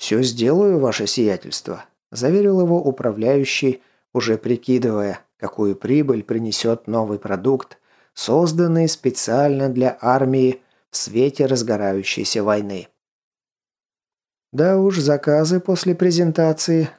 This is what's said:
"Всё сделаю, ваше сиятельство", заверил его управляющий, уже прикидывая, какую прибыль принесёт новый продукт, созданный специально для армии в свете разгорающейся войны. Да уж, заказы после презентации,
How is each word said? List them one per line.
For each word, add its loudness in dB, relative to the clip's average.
"Всё 0
сделаю, 2
ваше -2
сиятельство", -4
заверил 2
его 2
управляющий, 0
уже 0
прикидывая, -2
какую -4
прибыль 0
принесёт -4
новый -2
продукт, -4
созданный 0
специально 0
для -2
армии 2
в -10
свете 0
разгорающейся -2
войны. -2
Да 2
уж, 2
заказы 2
после 0
презентации, 2